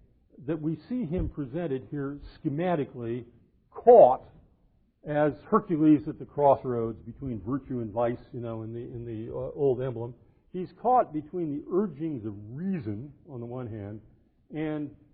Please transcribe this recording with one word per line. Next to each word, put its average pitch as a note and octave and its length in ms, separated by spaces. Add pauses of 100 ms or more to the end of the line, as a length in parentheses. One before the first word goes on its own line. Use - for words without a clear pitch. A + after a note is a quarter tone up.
(460)
that D#3+ 140
we D#3 180 (100)
see B3+ 160
him E3 240
presented C3+ 640
here C#3+ 280 (200)
schematically, C3+ 840 (460)
caught D#3 520 (840)
as D3 260 (160)
Hercules D#3 600
at C3+ 100
the C3 80
crossroads A#2+ 800
between A#2+ 340
virtue B2+ 400
and A2 100
vice, A#2+ 280 (160)
you A#2+ 60
know, A2+ 220
in A2 120
the, A#2 60
in B2 260
the, A2+ 260
uh, B2+ 220
old C3+ 260
emblem. A#2+ 320 (400)
He's F3+ 160 (140)
caught A3 320
between D#3 420
the D#3 60 (100)
urgings D#3 540
of G#2 80 (180)
reason C#3+ 580 (200)
on B2 100
the A#2 60
one B2 200
hand G#2 340 (540)
and D3+ 360 (220)